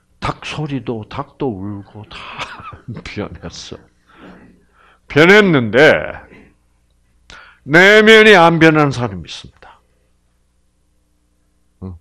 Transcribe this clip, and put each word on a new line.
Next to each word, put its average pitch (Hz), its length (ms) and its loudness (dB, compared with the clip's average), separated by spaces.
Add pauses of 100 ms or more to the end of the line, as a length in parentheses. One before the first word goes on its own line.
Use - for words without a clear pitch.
(200)
닭 - 260 -14
소리도, 131 640 -12
닭도 - 400 -12
울고 101 600 -14
다 - 100 -20 (720)
<laughs> - 100 -20
변했어. - 720 -16 (1300)
변했는데, 143 1200 2 (1300)
내면이 214 720 4
안 165 240 2
변한 156 320 2
사람이 113 340 -10
있습니다. - 540 -20 (2000)
어? 92 200 -18